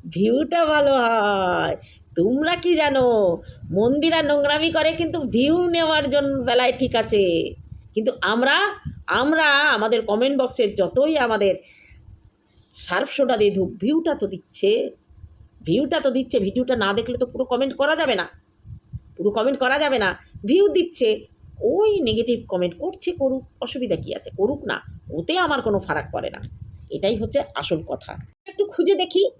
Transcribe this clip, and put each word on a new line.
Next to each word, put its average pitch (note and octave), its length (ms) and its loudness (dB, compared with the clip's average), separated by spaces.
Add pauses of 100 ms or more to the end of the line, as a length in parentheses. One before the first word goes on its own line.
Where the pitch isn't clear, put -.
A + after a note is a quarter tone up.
ভিউটা B3+ 560 0
ভালো D4 280 2
হয়। G3 840 2 (380)
তোমরা C4+ 400 2
কি F4 200 2
জানো, B3 640 2 (340)
মন্দিরা C#4+ 500 2
নোংরামি D4 500 2
করে D#4+ 200 2
কিন্তু E4 280 -4
ভিউ C#4+ 480 2
নেওয়ার D#4+ 420 2
জন্য C#4 280 0
বেলায় B3 420 2
ঠিক B3 160 -2
আছে, G3+ 580 2 (420)
কিন্তু G#3+ 160 0 (100)
আমরা, A#3+ 380 2 (480)
আমরা C#4+ 540 2
আমাদের A3+ 400 2
কমেন্ট A#3+ 400 0
বক্সে B3 300 0
যতই A3+ 460 2
আমাদের G#3+ 380 2 (1160)
সার্ফ G#3 400 -4
সোডা B3+ 260 2
দিয়ে G#3 140 4
ধুক, F#3 180 0 (100)
ভিউটা D#4+ 360 0
তো G#3 120 -4
দিচ্ছে, G#3 640 -2 (760)
ভিউটা C4+ 360 0
তো C4+ 120 0
দিচ্ছে। B3+ 280 0
ভিডিওটা B3 360 0
না G3+ 180 0
দেখলে A3+ 240 -4
তো B3+ 80 0
পুরো B3 200 -4
কমেন্ট B3+ 300 -2
করা D4 200 2
যাবে D4 200 0
না, F3 140 -4 (880)
পুরো G3+ 140 -6
কমেন্ট B3 280 0
করা C4 200 0
যাবে C4+ 200 0
না। F#3+ 180 0 (280)
ভিউ F#4 220 4
দিচ্ছে, - 580 0 (360)
ওই G4 400 2
নেগেটিভ A#3 460 0
কমেন্ট F3+ 300 -2
করছে F4+ 340 -6
করুক, C4 320 -2 (180)
অসুবিধা A#3+ 340 -4
কী - 180 -8
আছে, - 240 -12
করুক A#3 280 -2
না, - 160 -6 (300)
ওতে E3+ 260 -4
আমার D4+ 240 0
কোনো G3+ 180 0
ফারাক D3+ 320 -4
পড়ে - 180 -6
না। - 120 -14 (480)
এটাই G3 260 -2
হচ্ছে A3+ 280 -2 (120)
আসল D#3 280 -4
কথা। - 320 -12 (300)
একটু G4 200 -2
খুঁজে F4 300 2
দেখি F#4 340 0 (100)